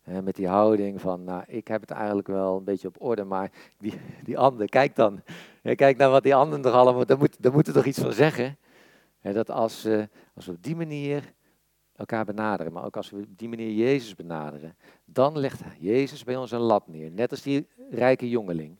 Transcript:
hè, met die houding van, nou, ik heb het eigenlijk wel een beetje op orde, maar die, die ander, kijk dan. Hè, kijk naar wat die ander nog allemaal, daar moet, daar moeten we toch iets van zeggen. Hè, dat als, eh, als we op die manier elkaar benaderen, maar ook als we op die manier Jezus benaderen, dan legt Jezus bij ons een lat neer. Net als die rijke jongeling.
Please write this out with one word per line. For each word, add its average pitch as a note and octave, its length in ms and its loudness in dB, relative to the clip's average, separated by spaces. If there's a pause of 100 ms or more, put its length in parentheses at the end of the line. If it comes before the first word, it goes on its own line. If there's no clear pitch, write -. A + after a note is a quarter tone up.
hè, F#2 220 -10
met F#2+ 140 -6
die F#2+ 120 -4
houding G2+ 520 2
van, F2+ 240 -6
nou, F2+ 220 -8
ik A2+ 220 -12
heb A2 120 -4
het G2+ 100 -20
eigenlijk G#2 360 -4
wel F#2+ 300 -2
een G2 80 -8
beetje F#2+ 240 -6
op - 140 -14
orde, A2+ 220 -4
maar F#2+ 260 -6 (280)
die, G2+ 220 -10 (220)
die - 160 -8
ander, B2 300 2
kijk C3+ 280 2
dan. G2+ 240 2 (420)
Hè, A#2 120 0
kijk C#3 220 6
naar C3+ 140 6
wat C3+ 120 6
die C3+ 120 4
ander D3 260 4
nog B2+ 120 2
allemaal, B2 340 6
daar C3+ 120 4
moet, - 240 2
daar B2+ 100 4
moeten D3+ 200 4
we C#3 60 4
toch C3+ 100 2
iets C#3 120 -4
van B2+ 120 -2
zeggen. C3+ 460 0 (600)
Hè, G2+ 140 -8
dat A2 180 -2
als, A2+ 340 -2
eh, A2 180 0 (320)
als - 120 -18
we F#2 60 -10
op E2+ 100 -14
die D#3+ 140 -6
manier C#3+ 560 -6 (640)
elkaar A2 280 -6
benaderen, G2+ 480 -4
maar F2 120 -10
ook - 120 -10
als G#2 140 -10
we G2+ 60 -16
op G2+ 220 -16
die A#2 100 -12
manier A2+ 240 -8
Jezus A#2 420 0
benaderen, D#2 600 -12 (280)
dan D3 340 0
legt C3+ 220 -4 (180)
Jezus C3 460 -2
bij B2 120 -6
ons B2+ 140 -8
een A#2 100 -4
lat A2+ 280 2
neer. D#2 220 -14
Net G#2+ 200 -4
als - 120 -10
die C#3 260 -4 (220)
rijke B2+ 380 0
jongeling. F2 520 -4